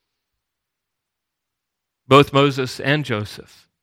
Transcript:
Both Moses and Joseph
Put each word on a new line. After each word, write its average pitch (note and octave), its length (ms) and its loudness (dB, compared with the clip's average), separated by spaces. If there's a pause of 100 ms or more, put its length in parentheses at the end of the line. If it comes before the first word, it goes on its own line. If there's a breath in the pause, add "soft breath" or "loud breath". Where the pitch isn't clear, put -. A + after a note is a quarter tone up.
(2000)
Both C#3+ 240 6
Moses C3+ 480 -2
and C#3+ 240 -4
Joseph - 640 -10 (140)